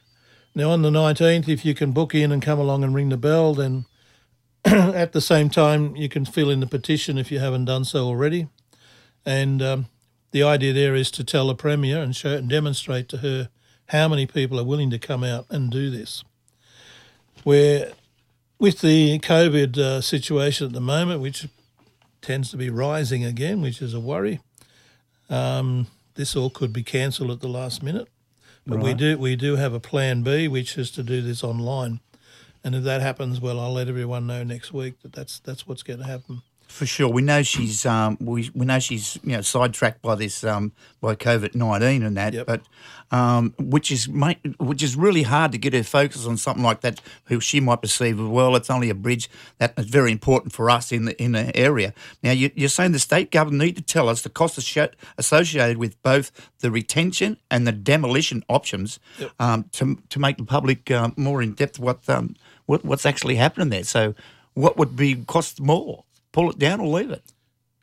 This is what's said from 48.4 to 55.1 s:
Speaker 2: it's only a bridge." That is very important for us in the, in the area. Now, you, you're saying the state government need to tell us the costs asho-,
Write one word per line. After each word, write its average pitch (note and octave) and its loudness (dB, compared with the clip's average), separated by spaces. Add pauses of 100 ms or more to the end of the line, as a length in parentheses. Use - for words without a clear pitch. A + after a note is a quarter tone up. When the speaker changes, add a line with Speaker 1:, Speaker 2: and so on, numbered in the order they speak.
Speaker 2:
it's A#2 -2
only B2 0
a G2+ -2
bridge." A#2+ -4 (280)
That A#2+ 0
is G#2 -2
very B2 4
important B2 2
for A2+ -2
us A#2+ 2
in A#2 0
the, - -6
in A#2+ 2
the A2 -2
area. B2 2 (280)
Now, B2 2
you, C3 2
you're C#3 0
saying F3+ 2
the C#3+ 2
state - 0
government D3+ 2
need E3+ 0
to F#3 -10
tell C#3+ 2
us A#2 0
the - -10
costs E3 0
asho-, D3+ 0 (260)